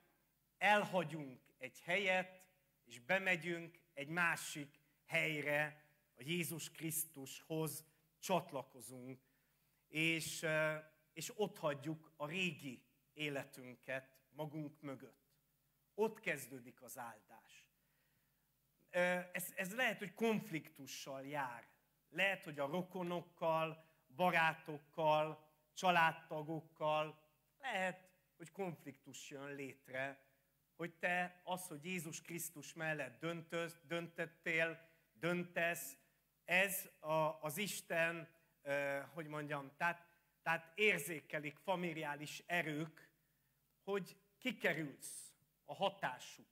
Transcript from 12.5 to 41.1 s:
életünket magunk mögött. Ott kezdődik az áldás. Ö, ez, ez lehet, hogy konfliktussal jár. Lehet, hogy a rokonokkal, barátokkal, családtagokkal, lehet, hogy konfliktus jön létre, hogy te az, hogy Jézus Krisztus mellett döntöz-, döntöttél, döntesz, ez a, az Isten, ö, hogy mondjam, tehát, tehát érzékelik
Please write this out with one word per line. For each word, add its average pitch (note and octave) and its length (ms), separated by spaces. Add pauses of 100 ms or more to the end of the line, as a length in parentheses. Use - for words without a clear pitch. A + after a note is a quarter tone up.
életünket C3+ 1040 (120)
magunk D3 520
mögött. C3 500 (600)
Ott G#3+ 260
kezdődik B2+ 640
az A#2+ 160
áldás. A2+ 720 (1200)
Ö, F3+ 300 (120)
ez, - 240
ez F#3+ 200
lehet, A#3 240
hogy G3 140
konfliktussal D3+ 1120
jár. C3 420 (420)
Lehet, F#3 340
hogy D3 160
a C#3 80
rokonokkal, E3 1160 (300)
barátokkal, D#3 1400 (220)
családtagokkal, D#3 1500 (360)
lehet, F#3 520 (280)
hogy E3 140
konfliktus C#3+ 800
jön C#3+ 260
létre, C3+ 680 (500)
hogy E3+ 180
te F3+ 500
az, F3+ 240
hogy D3 180
Jézus E3+ 360
Krisztus D#3+ 520
mellett D3+ 460
döntöz-, E3 680
döntöttél, E3 1000 (220)
döntesz, F3 840 (480)
ez F#3+ 440 (100)
a, D#3 420
az D3+ 160
Isten, E3+ 720 (320)
ö, C#3 380 (140)
hogy D#3 140
mondjam, D3 500
tehát, E3+ 300 (340)
tehát E3 340
érzékelik D#3+ 840